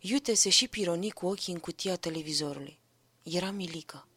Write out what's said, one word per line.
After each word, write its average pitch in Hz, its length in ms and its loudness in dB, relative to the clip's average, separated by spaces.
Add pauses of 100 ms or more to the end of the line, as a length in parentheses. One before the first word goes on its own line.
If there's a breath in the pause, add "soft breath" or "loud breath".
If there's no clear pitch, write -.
iute 233 340 2
se 208 140 6
și 247 200 6
pironi 185 420 0
cu - 160 -4
ochii 190 260 -2
în 175 60 -4
cutia 180 380 -2
televizorului. 151 800 -4 (440)
Era 175 280 -2
Milică. 165 560 -8 (100)